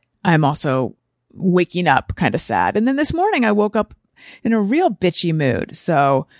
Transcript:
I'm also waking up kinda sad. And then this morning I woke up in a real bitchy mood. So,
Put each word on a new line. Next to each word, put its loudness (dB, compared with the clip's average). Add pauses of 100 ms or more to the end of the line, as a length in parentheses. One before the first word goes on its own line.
(240)
I'm 2
also -2 (360)
waking 0
up 2
kinda 0
sad. 0
And 0
then 0
this -2
morning 0
I 2
woke 0
up -4 (500)
in 0
a 2
real 2
bitchy -2
mood. -2
So, 0 (120)